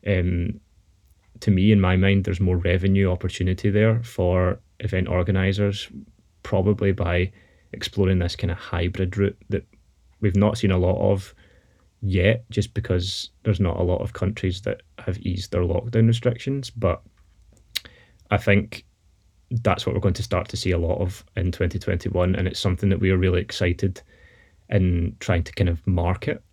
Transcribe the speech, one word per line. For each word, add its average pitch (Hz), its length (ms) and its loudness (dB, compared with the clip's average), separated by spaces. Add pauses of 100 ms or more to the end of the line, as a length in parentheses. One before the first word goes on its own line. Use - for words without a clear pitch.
um, 90 540 0 (800)
to - 120 0
me, 95 180 6
in 104 100 6
my 92 160 4
mind, 98 280 4
there's 92 160 -2
more 92 160 2
revenue 92 540 2
opportunity 92 600 -2
there 110 320 4
for 90 560 0 (220)
event 92 280 -2
organisers, 98 800 0 (540)
probably 98 480 0
by 90 400 0 (420)
exploring 95 460 0
this 87 180 -2
kind 90 140 -4
of 85 80 -6
hybrid 90 580 -4
route 98 220 -2 (100)
that 101 160 -6 (560)
we've 95 160 2
not 107 220 4
seen 98 140 2
a 92 60 2
lot 90 200 2
of 98 360 0 (680)
yet, 98 500 2
just - 240 -2
because 92 560 -2 (140)
there's 101 160 2
not 90 180 0
a 90 40 0
lot 90 180 0
of 117 120 -6
countries 92 500 -4
that - 200 -6 (160)
have 92 200 -6
eased 92 340 -6
their 90 100 0
lockdown 113 460 2
restrictions. 123 600 -2
But 101 320 -2 (1300)
I 104 60 2
think 104 480 0 (680)
that's 113 360 -2
what - 80 -2
we're 98 60 0
going 92 140 2
to - 80 -6
start - 260 -4
to - 80 -10
see - 160 -2
a 87 60 2
lot 85 220 -2
of 92 240 -6 (120)
in 90 160 -2
twenty 90 260 -2
twenty-one, 90 560 -2
and 92 140 -2
it's - 120 -6
something 95 280 0
that 92 120 2
we 92 100 2
are 92 80 2
really 90 220 2
excited 92 640 -2 (680)
in 90 520 0
trying 82 240 0
to - 80 -16
kind 92 160 0
of 82 180 -4
market 90 560 -2 (100)